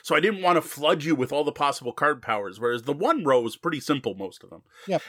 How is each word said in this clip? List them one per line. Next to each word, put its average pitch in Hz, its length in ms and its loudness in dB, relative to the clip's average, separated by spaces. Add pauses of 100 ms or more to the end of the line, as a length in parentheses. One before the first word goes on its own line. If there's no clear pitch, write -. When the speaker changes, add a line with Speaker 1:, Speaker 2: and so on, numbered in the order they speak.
Speaker 1:
so 151 140 0
I 156 40 4
didn't 190 220 2
wanna 175 180 6
flood 151 440 0
you 160 100 4
with 127 180 -2
all 147 120 2
the 143 80 -2
possible 135 400 -2
card 147 280 0
powers, 104 380 -4
whereas 120 240 -2
the 135 100 -4
one 233 300 0
row 131 200 4
was 113 140 -6
pretty 165 220 -4
simple, 127 360 -2
most 95 280 -12
of - 80 -20
them. 82 120 -20 (260)
Speaker 2:
Yep. 175 200 -2